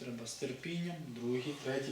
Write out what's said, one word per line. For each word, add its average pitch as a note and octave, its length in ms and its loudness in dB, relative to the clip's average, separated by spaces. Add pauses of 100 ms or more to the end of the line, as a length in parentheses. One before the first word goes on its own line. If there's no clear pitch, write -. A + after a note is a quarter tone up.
треба A#2 260 -4
з - 60 -4
терпінням, E3+ 600 0 (120)
другий, B2 460 2 (100)
третій, C3+ 280 2